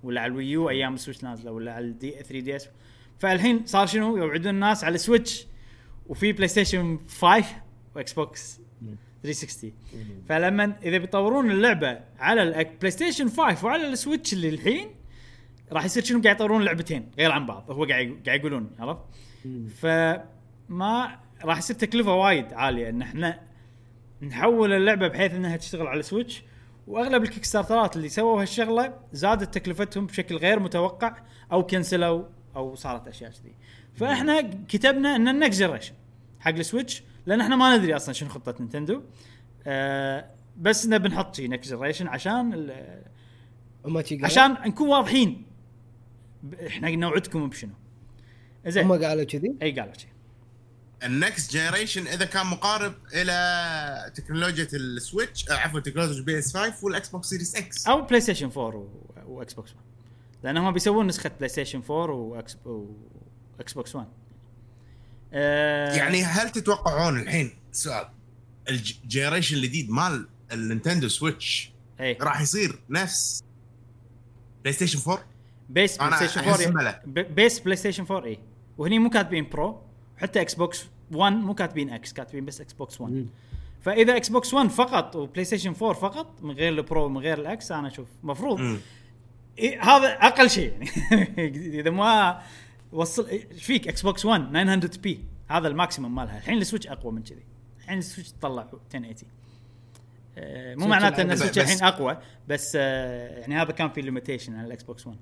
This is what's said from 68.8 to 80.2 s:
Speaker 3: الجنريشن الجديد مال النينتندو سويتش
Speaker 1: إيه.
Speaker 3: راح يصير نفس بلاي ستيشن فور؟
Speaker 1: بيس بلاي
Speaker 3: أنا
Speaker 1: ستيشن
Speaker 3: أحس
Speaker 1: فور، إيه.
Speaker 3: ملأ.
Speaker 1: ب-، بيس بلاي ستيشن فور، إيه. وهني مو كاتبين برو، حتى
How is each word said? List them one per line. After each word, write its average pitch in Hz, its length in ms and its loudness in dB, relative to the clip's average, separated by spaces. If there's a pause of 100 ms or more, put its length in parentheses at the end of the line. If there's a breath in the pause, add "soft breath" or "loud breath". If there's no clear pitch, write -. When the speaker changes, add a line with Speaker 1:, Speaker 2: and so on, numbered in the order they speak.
Speaker 3:
الجنريشن 147 540 0
الجديد 127 340 -2
مال 143 380 0 (240)
النينتندو 113 560 0
سويتش - 640 -4 (280)
Speaker 1:
إيه. 127 200 -2
Speaker 3:
راح 147 200 0
يصير 175 380 0 (120)
نفس - 540 -2 (1200)
بلاي 135 100 0
ستيشن 156 260 0
فور؟ 170 220 0 (480 soft breath)
Speaker 1:
بيس 190 280 2
بلاي 147 120 2
Speaker 3:
أنا 160 80 4
Speaker 1:
ستيشن 170 240 0
Speaker 3:
أحس 202 100 4
Speaker 1:
فور، 190 100 6
إيه. 175 120 4
Speaker 3:
ملأ. 127 340 0
Speaker 1:
ب-، 160 280 -4
بيس 233 260 6
بلاي 185 160 0
ستيشن 190 280 -4
فور، 190 200 -4
إيه. 110 140 -8 (400)
وهني 175 200 2
مو 233 120 6
كاتبين 175 380 0
برو، 190 340 -4 (340)
حتى 190 240 0